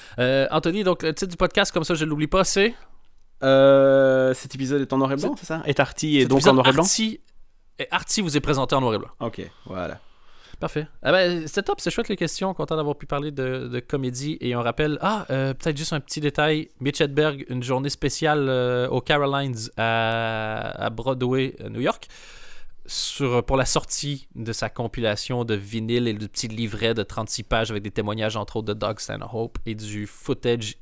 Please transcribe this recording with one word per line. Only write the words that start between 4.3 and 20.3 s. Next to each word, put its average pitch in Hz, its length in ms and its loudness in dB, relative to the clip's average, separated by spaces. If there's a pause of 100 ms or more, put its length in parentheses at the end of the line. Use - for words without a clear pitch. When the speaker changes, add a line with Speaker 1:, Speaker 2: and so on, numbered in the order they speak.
Speaker 2:
cet - 200 -12
épisode 135 280 0
est 131 100 -6
en 135 60 2
noir 135 140 2
et 139 40 -2
blanc, 180 200 -2
Speaker 1:
C'est - 40 -12
Speaker 2:
c'est - 60 -16
ça ? 160 200 -6
Est 143 140 2
Artie 147 380 0
et - 40 8
Speaker 1:
Cet 120 80 4
Speaker 2:
donc 135 60 6
en - 20 6
Speaker 1:
épisode 135 160 8
Speaker 2:
noir 131 140 6
et 135 40 8
blanc ? 147 100 4
Speaker 1:
Artie, 220 380 0 (580)
et 139 120 -6
Artie - 300 -2
vous 160 160 2
est 147 40 2
présenté 135 340 2
en 135 60 4
noir 120 140 2
et 101 40 0
blanc. 104 120 -10 (100)
Speaker 2:
Ok, 113 220 -6 (240)
voilà. 90 340 -8 (600)
Speaker 1:
Parfait. 156 260 -4 (160)
Ah - 80 0
ben, 175 380 2
c'était 196 160 -2
top, - 160 -2
c'est - 100 -4
chouette 233 180 -2
les 208 80 -4
questions. 180 380 -2
Content 160 220 -4
d'avoir 147 200 -2
pu - 100 -16
parler 147 260 -4
de, 131 340 -4
de 123 140 -6
comédie. 135 600 -4
Et 123 140 -2
on 120 80 0
rappelle, 147 380 0
ah, 202 300 -2
euh, 135 240 0
peut-être 151 220 -2
juste 156 160 -6
un 156 60 0
petit - 220 -8
détail. 151 480 0 (100)
Mitch 139 220 -2
Hedberg, 143 480 2
une 123 160 -4
journée 135 240 0
spéciale, 151 600 0
euh, 123 400 2
au 127 120 0
Carolines 139 560 0 (200)
à, 113 1080 -2